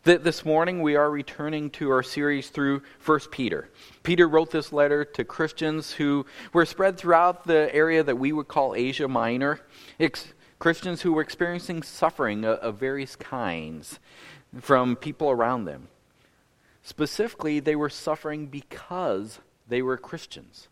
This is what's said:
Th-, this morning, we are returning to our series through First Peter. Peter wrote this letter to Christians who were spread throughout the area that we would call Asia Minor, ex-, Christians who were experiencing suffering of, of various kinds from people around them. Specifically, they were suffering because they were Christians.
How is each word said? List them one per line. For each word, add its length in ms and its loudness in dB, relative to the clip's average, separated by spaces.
Th-, 160 8
this 240 -2
morning, 360 0
we 140 2
are 140 4
returning 600 -6
to 180 -4
our 140 4
series 460 -4
through 340 0
First 320 0
Peter. 360 -4
Peter 260 6
wrote 220 4
this 200 -4
letter 320 2
to 220 -6
Christians 680 -4
who 360 0
were 140 4
spread 300 0
throughout 480 4
the 280 4
area 300 4
that 160 0
we 120 0
would 160 -4
call 280 0
Asia 320 -2
Minor, 520 0
ex-, 340 -2
Christians 420 0
who 120 2
were 100 2
experiencing 580 -4
suffering 640 -2
of, 140 2
of 180 -6
various 380 -6
kinds 840 -8
from 340 4
people 360 -4
around 340 0
them. 240 -12
Specifically, 760 -4
they 160 0
were 140 -2
suffering 560 -6
because 960 -6
they 140 -2
were 160 -2
Christians. 760 -16